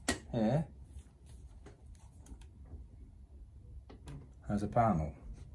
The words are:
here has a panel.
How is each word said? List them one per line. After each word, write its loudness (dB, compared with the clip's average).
here 6
has 2
a 0
panel. 6